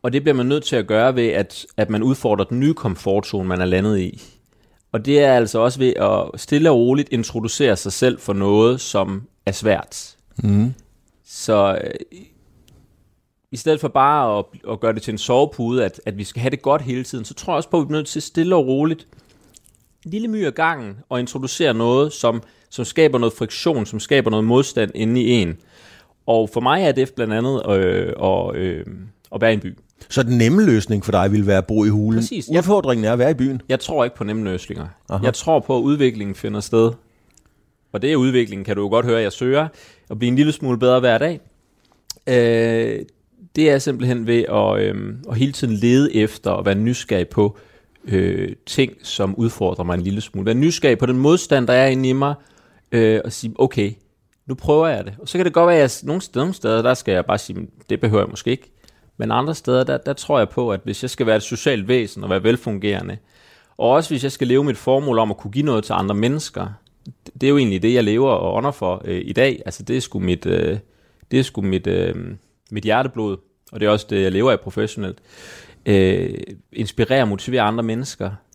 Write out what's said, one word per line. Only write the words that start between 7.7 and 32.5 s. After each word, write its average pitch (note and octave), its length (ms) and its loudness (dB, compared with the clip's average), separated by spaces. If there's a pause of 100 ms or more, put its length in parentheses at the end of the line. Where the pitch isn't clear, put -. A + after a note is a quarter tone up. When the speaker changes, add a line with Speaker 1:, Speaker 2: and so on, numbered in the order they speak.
Speaker 1:
sig G2 160 -8
selv B2+ 280 0
for - 120 -6
noget, G#2+ 480 4
som G2 420 -2 (240)
er G2 60 -2
svært. - 640 -4 (200)
Speaker 2:
Mhm. G#2+ 380 2 (500)
Speaker 1:
Så, G2+ 600 0
øh, - 60 -8 (1600)
i B2 60 -12
stedet D#3 240 0
for D3+ 80 -4
bare C3+ 500 2
at, G2 60 -4 (280)
at G#2 80 -8
gøre A2+ 120 2
det A2 100 -6
til A2 100 -8
en G#2+ 60 -6
sovepude, B2 680 0
at, - 220 -6
at G2+ 120 -8
vi G2+ 60 -8
skal - 180 -10
have C3 80 0
det C#3 120 -6
godt D3 200 2
hele B2+ 220 -6
tiden, A#2 200 -10
så - 100 -18
tror - 180 -8
jeg D3+ 40 0
også E3 140 -6
på, F3 60 2
at E3 60 4
vi C#3 40 -2
bliver D3+ 120 -4
nødt D3 80 -4
til - 160 -8
stille F3 340 0
og C#3 100 4
roligt, D3+ 400 -2 (1000)
en D#3+ 60 -14
lille A3 180 -6
my G#3+ 180 -4
ad B2+ 60 -2
gangen, C3+ 440 -4 (140)
at B2+ 80 -4
introducere C3 560 -2
noget, B2+ 380 2
som, A#2 300 -2 (280)
som B2 140 -8
skaber C#3+ 340 2
noget A#2 140 2
friktion, B2 540 -2
som G#2+ 140 -8
skaber C3 300 2
noget A2 140 2
modstand A#2 500 2
inde A#2 280 0
i A2+ 80 2
en. F2+ 260 2 (680)
Og A2+ 260 2
for A#2 80 -2
mig D3 220 2
er D3+ 100 4
det C3 240 0
blandt A2 180 -2
andet, A#2+ 360 -2
øh, F#2 420 0 (100)
at, F#2 340 0
øh, F2 300 -6 (480)
at G#2 60 0
være A2+ 100 6
i A2 40 4
en G#2 60 -2
by. - 180 -12 (300)
Speaker 2:
Så C3+ 140 -2
den A#2+ 160 2
nemme D3+ 260 4
løsning A2 400 2
for G2+ 80 -2
dig G2 200 4
ville G#2 140 2
være G2 120 4
at F#2+ 80 -2
bo A2 180 2
i A2 40 4
hulen? G#2+ 320 2
Speaker 1:
Præcis. B2 280 -6
Jeg D#3+ 100 2